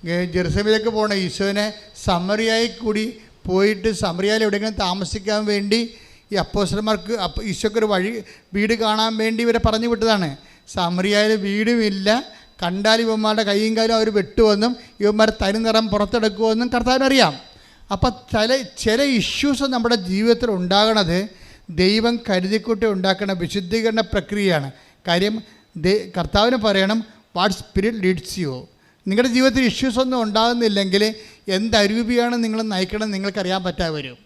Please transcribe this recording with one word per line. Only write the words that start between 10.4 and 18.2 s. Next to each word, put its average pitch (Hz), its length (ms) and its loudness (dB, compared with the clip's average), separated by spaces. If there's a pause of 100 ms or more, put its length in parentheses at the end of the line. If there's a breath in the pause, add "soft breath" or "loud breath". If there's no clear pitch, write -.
സമറിയായിൽ 202 680 2
വീടുമില്ല, 208 880 0 (380 loud breath)
കണ്ടാൽ 202 380 2
ഇവന്മാരുടെ 220 420 0
കൈയും 214 340 0
കാലും 226 180 2
അവർ 220 160 2
വെട്ടുമെന്നും 208 680 2 (240 loud breath)
ഇവന്മാർ 214 300 4
തനി 214 280 -2
നിറം 226 300 2
പുറത്തെടുക്കുമെന്നും 220 800 0
കർത്താവിനറിയാം. 247 680 2 (560 soft breath)
അപ്പം 214 200 0 (200)